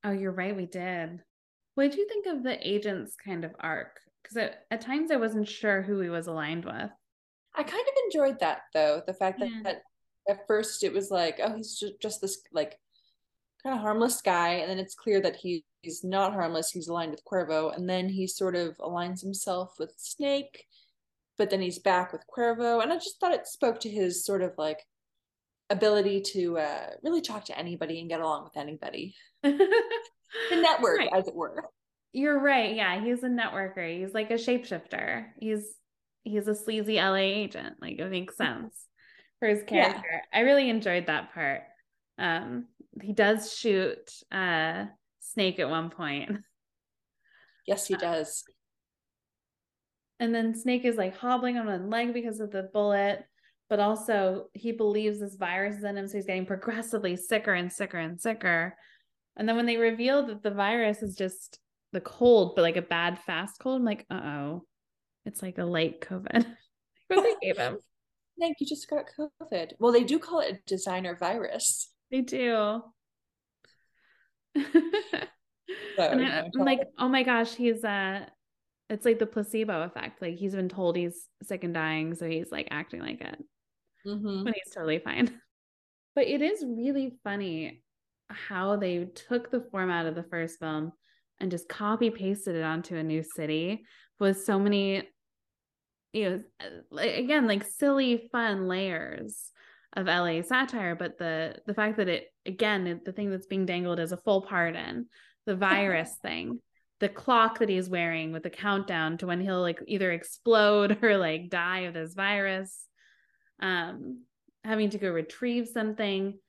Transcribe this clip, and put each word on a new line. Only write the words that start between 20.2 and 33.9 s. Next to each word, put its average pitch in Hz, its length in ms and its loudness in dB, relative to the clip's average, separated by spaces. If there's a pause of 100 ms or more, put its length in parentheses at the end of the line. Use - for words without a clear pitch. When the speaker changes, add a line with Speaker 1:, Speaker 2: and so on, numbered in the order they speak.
Speaker 2:
but 202 120 2
then 190 120 0
he's 180 180 -4
back 185 340 2
with - 140 -12
Cuervo. 233 540 2
And 277 120 2
I - 20 2
just - 240 -8
thought 349 140 2
it - 140 -2
spoke 226 340 0
to 226 80 -6
his 185 360 0
sort 196 160 0
of, 180 160 0
like, 156 220 -2 (920)
ability 202 520 4
to, 175 360 0
uh, 151 320 -2 (140)
really 320 180 2
talk 214 240 -8
to - 120 -10
anybody 165 420 -4
and 170 100 -10
get 165 120 -2
along 156 240 -2
with - 120 -18
anybody. 151 580 -8 (280)
Speaker 1:
<laughs> - 0 -
Speaker 2:
The 453 1120 2
network, 320 420 4
Speaker 1:
Right. - 160 0
Speaker 2:
as 185 140 4
it - 80 -8
were. - 340 -8 (420)
Speaker 1:
You're 285 280 2
right. 262 340 4
Yeah, 196 300 0
he's 240 200 0
a 254 40 -2
networker. 190 720 -2